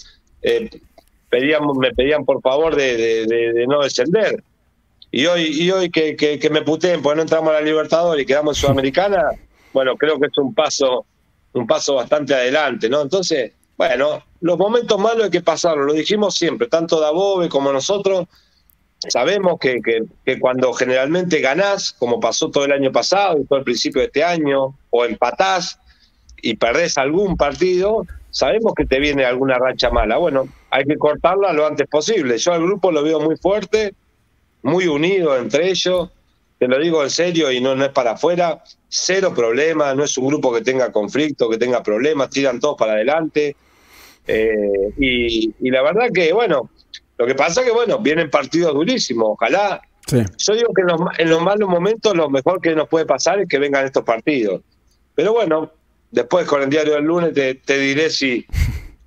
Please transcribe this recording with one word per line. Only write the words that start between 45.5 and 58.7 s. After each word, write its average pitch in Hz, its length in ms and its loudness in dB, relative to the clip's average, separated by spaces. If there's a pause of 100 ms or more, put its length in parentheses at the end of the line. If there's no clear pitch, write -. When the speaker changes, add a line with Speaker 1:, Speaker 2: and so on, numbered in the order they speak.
Speaker 1:
y 127 100 -2
la 131 120 2
verdad 190 320 0
que, 170 180 2
bueno, 175 380 0 (460)
lo 120 100 0
que 131 80 0
pasa 165 280 0
que, 247 80 2
bueno, 220 280 0
vienen 151 300 0
partidos 151 460 0
durísimos, 139 580 -2
ojalá. 170 480 0 (260)
Speaker 2:
Sí. 127 160 2 (160)
Speaker 1:
Yo 202 160 -2
digo 226 200 0
que 190 80 2
en 180 60 0
los 165 120 0
ma-, 175 160 -2
en 165 140 2
los 160 120 4
malos 202 260 2
momentos 196 480 0
lo 160 120 2
mejor 139 320 0
que 165 140 0
nos 151 140 0
puede 160 180 0
pasar 165 340 0
es 185 80 -4
que 147 100 0
vengan 139 260 0
estos 131 180 -2
partidos. 113 600 -2 (520)
Pero 185 180 2
bueno, 160 380 0 (400)
después 180 360 0
con 139 160 0
el 135 80 0
diario 151 240 2
del 147 100 0
lunes 165 280 0
te, 135 220 0
te 139 240 -2
diré 139 320 0
si, 123 360 -2 (600)